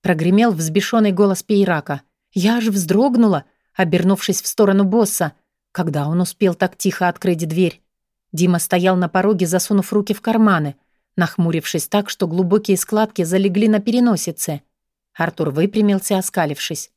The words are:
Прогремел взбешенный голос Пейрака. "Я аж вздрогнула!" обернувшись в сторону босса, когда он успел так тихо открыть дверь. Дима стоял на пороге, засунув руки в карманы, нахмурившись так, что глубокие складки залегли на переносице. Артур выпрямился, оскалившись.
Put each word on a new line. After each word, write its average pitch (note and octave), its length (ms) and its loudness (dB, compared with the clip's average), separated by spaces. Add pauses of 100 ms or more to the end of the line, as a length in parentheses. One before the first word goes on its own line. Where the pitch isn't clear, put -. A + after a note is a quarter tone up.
Прогремел F#3 480 2
взбешенный F#3+ 600 0
голос F#3+ 300 2
Пейрака. F3+ 600 0 (300)
"Я G#3 260 0
аж A3+ 100 -2
вздрогнула!" G3+ 800 2 (280)
обернувшись F#3 680 0
в - 40 -10
сторону G3 360 2
босса, G3 500 0 (380)
когда D3 360 -4
он E3+ 140 0
успел F3+ 320 0
так F#3 240 -2
тихо F#3 300 -2
открыть E3+ 400 -2
дверь. E3 340 -2 (500)
Дима F3 280 0
стоял F3+ 360 2
на F3+ 140 0
пороге, F#3+ 380 0
засунув F#3 440 0
руки G#3 220 0
в - 80 -6
карманы, G3+ 540 0 (400)
нахмурившись E3 720 -2
так, G3+ 220 -2
что - 180 -4
глубокие F#3 500 0
складки G#3+ 460 -2
залегли F#3+ 440 0
на G#3+ 120 4
переносице. G#3 840 -2 (520)
Артур E3 380 -4
выпрямился, G3+ 680 0
оскалившись. D#3 800 -6